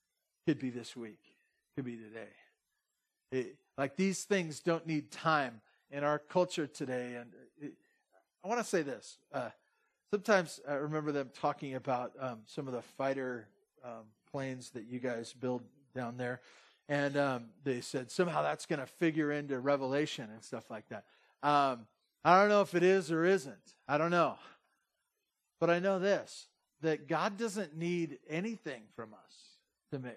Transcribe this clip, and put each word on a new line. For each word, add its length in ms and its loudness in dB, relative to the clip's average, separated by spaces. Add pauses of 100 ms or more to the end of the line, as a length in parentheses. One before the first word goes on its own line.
(460)
Could 140 2
be 100 -4
this 260 -10
week. 220 -12 (560)
Could 100 -6
be 120 -8
today. 320 -14 (1040)
It, 240 -2 (200)
like, 200 -2
these 260 2
things 380 -2
don't 260 0
need 240 -2
time 500 0 (300)
in 140 -4
our 160 2
culture 480 0
today. 480 -6
And 160 -14 (280)
it, 120 -12 (720)
I 40 -10
wanna 140 2
say 200 0
this. 360 -8 (140)
Uh, 180 -4 (640)
sometimes 560 2
I 60 0
remember 360 -2
them 240 -2
talking 400 -4
about, 460 -4
um, 260 -8
some 220 -10
of 40 -6
the 100 -4
fighter, 680 -4 (360)
um, 220 -14 (240)
planes 400 -8
that 140 -12
you 160 -8
guys 320 -6
build 320 -4 (320)
down 200 -6
there. 240 -4 (480)
And, 280 0
um, 340 0 (140)
they 160 0
said, 320 -6
"Somehow 300 2
that's 240 -2
gonna 200 -4
figure 460 2
into 260 -2
Revelation 720 2
and 140 -16
stuff 260 -10
like 200 -12
that." 140 -10 (380)
Um, 460 4 (360)
I 160 10
don't 80 6
know 120 6
if 160 2
it 80 4
is 260 6
or 140 2
isn't. 500 0 (140)
I 100 4
don't 140 2
know. 260 4 (1200)
But 120 4
I 100 4
know 180 0
this, 480 -2 (340)
that 280 -2
God 280 0
doesn't 400 -6
need 520 -2
anything 560 -6 (100)
from 180 -14
us 460 -20 (320)
to 80 -6
ma-, 180 -10